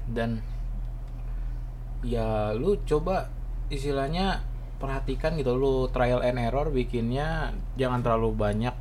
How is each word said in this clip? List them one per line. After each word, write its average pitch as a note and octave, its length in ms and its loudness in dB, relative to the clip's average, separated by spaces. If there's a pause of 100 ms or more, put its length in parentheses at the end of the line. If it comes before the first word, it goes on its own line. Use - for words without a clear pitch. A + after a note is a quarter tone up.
Dan A2+ 380 -2 (1600)
ya A2 500 0
lu D#3 300 2
coba D#3+ 480 0 (380)
istilahnya C#3+ 760 0 (340)
perhatikan C#3 640 0
gitu, B2 160 2
lu C3 340 4
trial B2 320 4
and B2 180 2
error A#2+ 300 2
bikinnya, B2+ 880 0 (220)
jangan B2 260 2
terlalu A2+ 320 4
banyak G#2+ 460 2